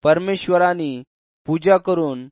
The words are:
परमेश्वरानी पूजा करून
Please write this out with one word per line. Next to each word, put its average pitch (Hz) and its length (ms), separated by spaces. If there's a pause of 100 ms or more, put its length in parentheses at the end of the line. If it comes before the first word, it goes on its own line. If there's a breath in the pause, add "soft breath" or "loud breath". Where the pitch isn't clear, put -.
परमेश्वरानी 175 1000 (440)
पूजा 165 300
करून 156 560